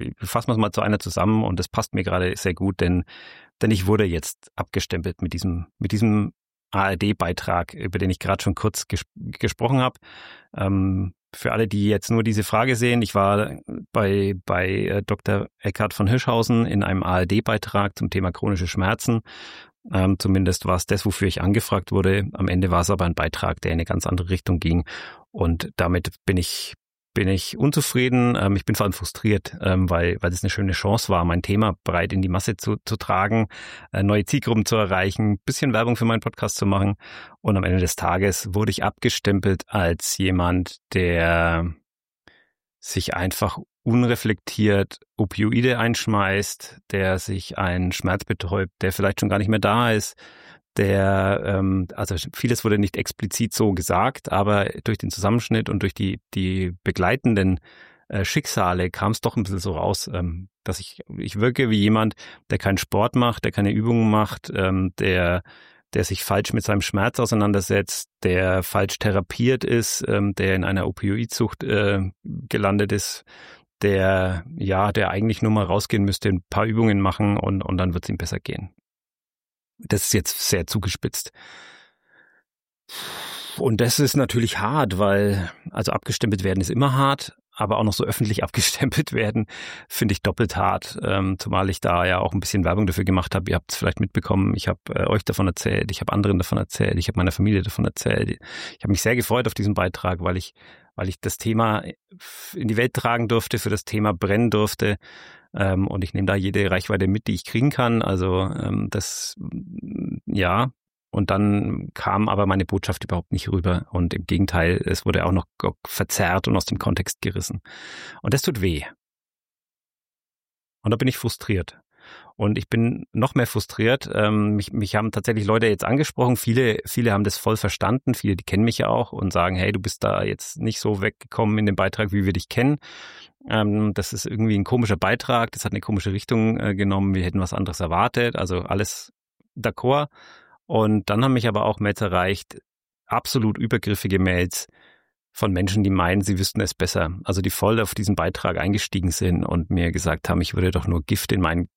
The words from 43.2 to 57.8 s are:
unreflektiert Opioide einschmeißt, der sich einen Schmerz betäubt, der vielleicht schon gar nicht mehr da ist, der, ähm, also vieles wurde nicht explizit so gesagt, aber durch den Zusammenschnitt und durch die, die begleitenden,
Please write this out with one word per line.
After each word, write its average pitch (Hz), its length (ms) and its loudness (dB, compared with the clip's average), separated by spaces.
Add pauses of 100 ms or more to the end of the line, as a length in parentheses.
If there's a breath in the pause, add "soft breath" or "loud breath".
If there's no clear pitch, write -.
unreflektiert 110 1160 2 (160)
Opioide 117 640 0
einschmeißt, 101 1040 -2 (100)
der 95 260 0
sich - 400 -6
einen 90 360 0
Schmerz 92 320 -2
betäubt, 95 560 -2
der 92 100 2
vielleicht 98 300 0
schon 101 80 2
gar 101 80 2
nicht 101 100 0
mehr 110 120 2
da 113 320 2
ist, 107 240 0 (600 loud breath)
der, 98 720 2
ähm, 95 500 2
also 101 200 -4 (180)
vieles 120 320 0
wurde 107 120 4
nicht 101 200 0
explizit - 560 -4
so 107 200 2
gesagt, 92 580 -2
aber 101 340 2 (180)
durch 107 140 -2
den 98 140 -6
Zusammenschnitt 110 580 0
und 101 140 -2
durch 98 100 -2
die, 98 260 -4 (140)
die 92 400 -2 (100)
begleitenden, 95 760 2 (500 loud breath)